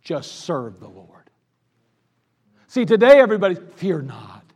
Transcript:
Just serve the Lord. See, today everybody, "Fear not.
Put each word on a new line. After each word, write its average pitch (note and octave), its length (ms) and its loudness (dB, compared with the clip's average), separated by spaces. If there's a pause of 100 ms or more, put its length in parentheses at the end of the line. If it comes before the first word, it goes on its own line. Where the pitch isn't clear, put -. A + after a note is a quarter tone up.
Just - 300 -10
serve A#2+ 480 -10
the G#2 100 -20
Lord. F#2 400 -20 (1400)
See, B3 180 -4
today A#3 340 6
everybody, G3+ 360 0
"Fear E3+ 480 -8
not. A2 420 -20 (100)